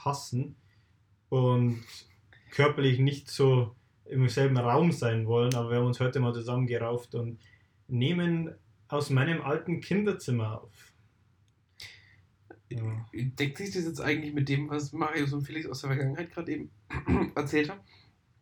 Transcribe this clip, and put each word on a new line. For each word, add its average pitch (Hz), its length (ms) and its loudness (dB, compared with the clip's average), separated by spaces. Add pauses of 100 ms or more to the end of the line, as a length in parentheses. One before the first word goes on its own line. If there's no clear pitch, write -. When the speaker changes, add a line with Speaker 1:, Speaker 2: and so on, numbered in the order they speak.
Speaker 1:
hassen 139 500 -4 (760)
und 123 520 2 (720)
körperlich 139 480 4
nicht 139 280 0
so 131 460 4 (300)
im 131 240 2
selben 131 280 4
Raum 127 340 4
sein 113 360 0
wollen, 120 280 4
aber 117 160 -2
wir 120 80 2
haben 123 80 4
uns 123 140 0
heute 131 200 0
mal 120 120 2
zusammengerauft 120 840 -2
und 117 240 -6 (500)
nehmen 165 640 0 (340)
aus 147 220 -2
meinem 143 320 2
alten 156 380 -2
Kinderzimmer 123 800 -2
auf. - 300 -20 (1800)
Ja. 113 420 -4
Speaker 2:
Deckt 131 460 -2
sich 196 140 -6
das 180 120 -2
jetzt 160 160 -6
eigentlich 151 320 -2
mit 139 160 0
dem, 139 220 0
was 147 220 -4
Marius 151 420 -2
und 143 80 -2
Felix 156 260 -6
aus 131 140 -10
der 139 80 -4
Vergangenheit 135 400 -2
gerade - 220 -6
eben - 180 -6 (180)
<clears throat> - 460 -2
erzählt 151 360 0
haben? 202 100 -12 (600)